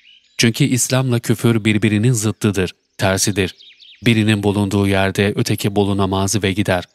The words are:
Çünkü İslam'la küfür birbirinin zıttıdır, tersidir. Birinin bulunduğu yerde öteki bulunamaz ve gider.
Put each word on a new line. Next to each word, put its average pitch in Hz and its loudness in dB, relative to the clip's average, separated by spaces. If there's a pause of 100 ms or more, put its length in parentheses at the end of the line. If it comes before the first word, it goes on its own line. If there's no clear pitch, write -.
(380)
Çünkü 117 0
İslam'la 127 0
küfür 113 0
birbirinin 107 2
zıttıdır, 101 -2 (260)
tersidir. 95 -2 (500)
Birinin 110 2
bulunduğu 101 0
yerde 98 0
öteki 107 -2
bulunamaz 98 0
ve 95 0
gider. 92 -2 (120)